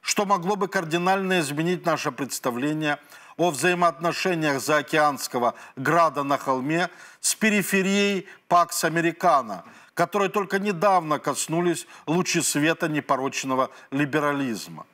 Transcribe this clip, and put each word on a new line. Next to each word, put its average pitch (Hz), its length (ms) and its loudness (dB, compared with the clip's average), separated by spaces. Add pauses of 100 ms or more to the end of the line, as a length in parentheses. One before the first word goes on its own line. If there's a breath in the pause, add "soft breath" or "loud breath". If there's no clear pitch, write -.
что - 240 -2
могло 190 300 0
бы 196 120 -2
кардинально 185 720 0
изменить 160 460 -2
наше 156 260 0
представление 143 880 -4 (380 loud breath)
о 170 140 2
взаимоотношениях 165 1120 0
заокеанского 143 960 0 (200 loud breath)
града 147 460 2
на 139 160 0
холме 147 520 -2 (300 loud breath)
с - 140 -2
периферией 196 920 2 (200 loud breath)
Пакс 170 360 2
Американо, 160 800 0 (320 loud breath)
которой 190 340 0
только 196 300 -2
недавно 180 580 2
коснулись 165 720 -2 (180 loud breath)
лучи 170 360 0
света 160 460 0
непорочного 135 840 -2 (180 loud breath)
либерализма. 135 1040 -2